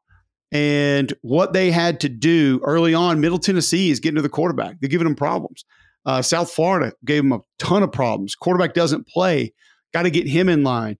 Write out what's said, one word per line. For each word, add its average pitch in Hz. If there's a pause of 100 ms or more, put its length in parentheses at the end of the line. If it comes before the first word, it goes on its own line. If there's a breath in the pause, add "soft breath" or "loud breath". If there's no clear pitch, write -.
(520)
And 143 (100)
what 175
they 185
had 170
to 147
do 135
early 165
on, 170
Middle 170
Tennessee 180
is 123
getting 151
to 151
the 139
quarterback. 147
They're 135
giving 165
him 147
problems. - (400 soft breath)
Uh, 131
South 170
Florida 165 (120)
gave 147
him 135
a 110 (180)
ton 196
of 180
problems. 107
Quarterback 175
doesn't 160
play. 160 (380 soft breath)
Gotta 175
get 151
him 170
in 156
line. 117